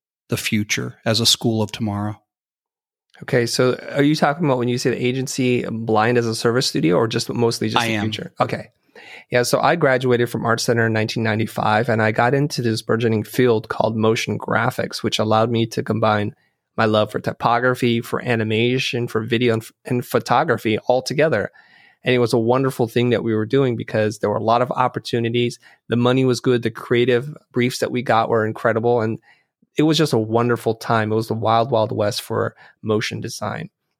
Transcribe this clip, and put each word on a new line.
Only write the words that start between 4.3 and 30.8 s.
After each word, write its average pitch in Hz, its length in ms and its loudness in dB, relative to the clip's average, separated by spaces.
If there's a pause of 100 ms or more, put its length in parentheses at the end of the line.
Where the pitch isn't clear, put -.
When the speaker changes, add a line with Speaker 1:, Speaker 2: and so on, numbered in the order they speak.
Speaker 2:
about 131 140 0
when 120 80 -2
you 123 100 0
say 123 140 0
the 123 160 -2
agency, 127 640 0
Blind 113 480 2
as 117 80 2
a 113 80 -2
Service 117 320 0
Studio, 156 300 2
or 123 100 2
just 117 220 -4
mostly 117 400 0
just 120 120 0
Speaker 1:
I 113 80 0
Speaker 2:
the 110 60 0
Speaker 1:
am. 104 80 -2
Speaker 2:
future? 107 380 -6
Okay. 120 300 -4 (600)
Yeah, 123 140 2
so - 160 0
I 156 160 2
graduated 127 540 2
from - 140 -4
Art 113 160 2
Center 117 260 2
in 113 60 0
nineteen 110 300 -2
ninety-five, 110 680 0
and 113 140 2
I 110 80 2
got 120 240 2
into 143 260 0
this 113 220 0
burgeoning 113 400 0
field 117 460 2
called 113 280 -2
motion 110 400 0
graphics, - 680 -2
which - 160 -2
allowed 110 300 2
me 113 160 0
to 117 160 -6
combine 110 520 0 (420)
my 113 100 2
love 107 260 2
for - 80 -4
typography, 120 800 0
for - 200 -6
animation, 120 840 0
for 113 140 -2
video, 117 340 2
and, 110 100 -2 (200)
and 123 200 -2
photography 120 720 0 (120)
all 127 140 2
together. 131 500 0 (500)
And 131 100 2
it 127 60 4
was 120 140 2
a 123 60 4
wonderful 127 500 0
thing 123 220 2
that 107 120 2
we 113 100 0
were 107 140 0
doing 131 300 0
because 110 420 -2
there 107 100 0
were 104 80 0
a 117 60 -4
lot 113 180 4
of 120 120 -2
opportunities. 120 880 -2 (280)
The 113 80 -2
money 123 280 2
was 123 160 0
good. 123 220 2
The 113 100 -2
creative 123 600 0 (200)
briefs 123 260 -2
that - 140 -2
we 123 100 -4
got 113 260 0
were 113 160 2
incredible. 113 580 0
And 110 180 -2 (560)
it 147 80 4
was 156 120 4
just 156 160 0
a 120 60 4
wonderful 113 560 0
time. 110 380 -2